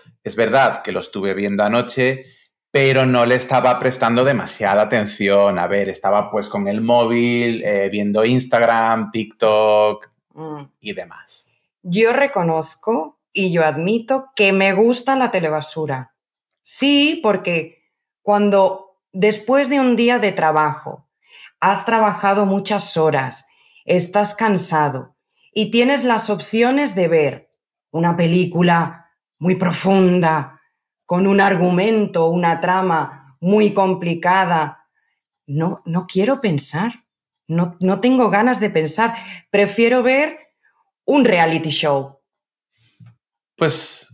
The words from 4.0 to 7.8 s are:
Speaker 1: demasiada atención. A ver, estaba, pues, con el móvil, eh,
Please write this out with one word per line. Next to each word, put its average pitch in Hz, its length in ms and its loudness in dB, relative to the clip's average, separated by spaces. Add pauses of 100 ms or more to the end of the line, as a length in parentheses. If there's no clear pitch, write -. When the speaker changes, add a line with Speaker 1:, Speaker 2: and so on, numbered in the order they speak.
Speaker 1:
demasiada 107 600 0
atención. 101 760 0
A 90 80 -2
ver, 98 220 -2
estaba, 101 420 -2
pues, 104 160 -4
con 101 220 -6
el 107 120 -4
móvil, 120 840 0
eh, 98 260 0